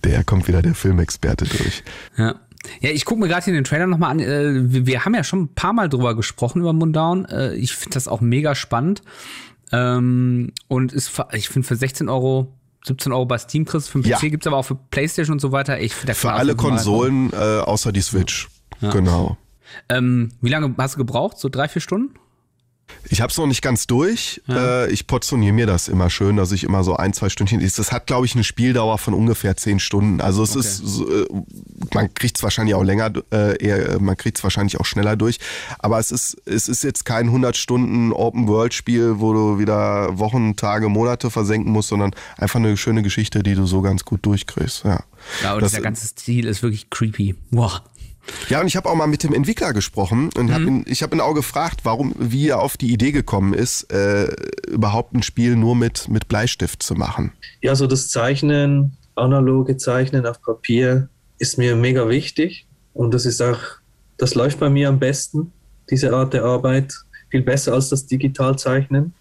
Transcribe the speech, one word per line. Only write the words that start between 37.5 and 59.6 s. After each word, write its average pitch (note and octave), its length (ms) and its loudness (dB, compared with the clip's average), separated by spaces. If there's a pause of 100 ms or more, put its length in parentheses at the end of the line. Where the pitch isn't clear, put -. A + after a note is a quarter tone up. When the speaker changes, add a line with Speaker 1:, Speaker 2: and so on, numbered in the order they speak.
Speaker 1:
Stunden A#2 560 2
Open-World-Spiel, A#2 1040 2
wo A2 160 2
du G#2+ 260 2
wieder G#2 600 0
Wochen, G#2+ 360 0
Tage, G#2+ 360 0
Monate A#2+ 400 0
versenken A2 420 0
musst, G#2+ 160 2
sondern G2+ 220 0 (260)
einfach G#2 240 0
eine G#2+ 160 2
schöne A2 260 0
Geschichte, G#2 400 0
die G2+ 120 2
du F#2+ 100 2
so F#2+ 160 2
ganz F#2+ 240 0
gut - 220 -2
durchkriegst. - 580 -2
Ja. G#2 180 0 (400)
Speaker 2:
Ja, G2 120 -2
und G#2 80 0
Speaker 1:
Das G#2 100 2
Speaker 2:
dieser A2 100 -4
ganze G#2+ 240 -6
Stil A#2+ 400 -2
ist G#2 160 -2
wirklich A2 280 -4
creepy. G2+ 440 -2 (160)
Wow. A2 300 0 (680)
Speaker 1:
Ja, C#3+ 140 0
und F#3+ 40 0
ich E3 80 -2
hab - 120 -4
auch E3 80 0
mal D#3 120 2
mit D3 160 0
dem D3 120 0
Entwickler D3 400 0
gesprochen G#2+ 600 0
und A#2+ 160 0
hab D#3+ 120 2
Speaker 2:
Mhm. E3+ 60 2
Speaker 1:
ihn, - 180 0
ich - 160 -4
hab D#3+ 100 -4
ihn D#3+ 80 0
auch D3+ 140 0
gefragt, D3+ 480 -2
warum, A#2+ 360 -2
wie C3 300 0
er A#2+ 140 2
auf C#3 160 -4
die A#2+ 120 0
Idee B2 220 2
gekommen G2 400 2
ist, - 400 -2
äh, G2+ 420 2 (320)
überhaupt A2 460 0
ein A#2+ 100 2
Spiel A#2+ 340 2
nur A#2 200 4
mit, A#2 320 0
mit A2 180 0
Bleistift G#2+ 560 -2
zu - 120 -4
machen. - 400 -4 (260)
Speaker 3:
Ja, C3+ 140 2
so C3+ 120 2
das C3 220 0
Zeichnen, C#3 880 2 (180)
analoge C3 640 4